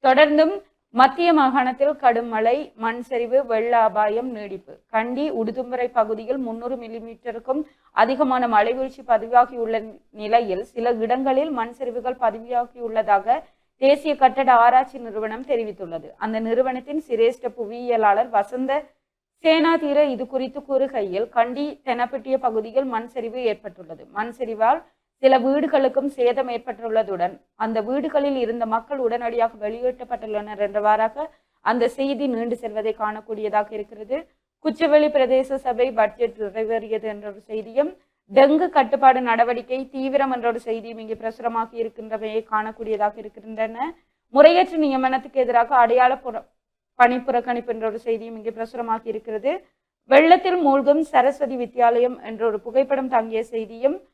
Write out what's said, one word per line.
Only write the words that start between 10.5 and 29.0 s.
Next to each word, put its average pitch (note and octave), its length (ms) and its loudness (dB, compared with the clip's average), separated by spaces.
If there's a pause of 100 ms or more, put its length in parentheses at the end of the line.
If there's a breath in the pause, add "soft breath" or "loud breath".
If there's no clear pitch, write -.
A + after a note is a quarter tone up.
சில A#3+ 300 0
இடங்களில் C4 540 0
மண் A#3 220 -6
சரிவுகள் B3 440 -6
பதிவாகியுள்ளதாக A3+ 1160 -2 (400 soft breath)
தேசிய D4 380 4
கட்டட C4 300 4 (140)
ஆராய்ச்சி B3+ 400 4
நிறுவனம் A3 440 -6
தெரிவித்துள்ளது. G3 600 -6 (160)
அந்த A3 120 -4 (120)
நிறுவனத்தின் B3+ 580 -2
சிரேஷ்ட A#3+ 400 0 (100)
புவியியலாளர் A#3 800 0
வசந்த B3+ 360 -2 (720)
சேனாதீர D#4+ 540 4 (140)
இது B3 200 -6
குறித்து C4 360 -6
கூறுகையில், A#3 580 -2 (100)
கண்டி B3 280 0 (220)
தெனப்பட்டிய B3 580 -2
பகுதியில் A3+ 480 -2
மண் A#3 220 -6
சரிவு A#3 260 -8 (120)
ஏற்பட்டுள்ளது. F3 500 -14 (160)
மண் A#3 200 -6
சரிவால் A3+ 420 0 (420 soft breath)
சில C4 120 6 (120)
வீடுகளுக்கும் C#4 720 2
சேதம் B3 380 0
ஏற்பட்டுள்ளதுடன் A3 800 -4 (300)
அந்த A3 140 -2 (100)
வீடுகளில் C#4 560 0
இருந்த A#3 200 -4 (120)
மக்கள் C4 280 -6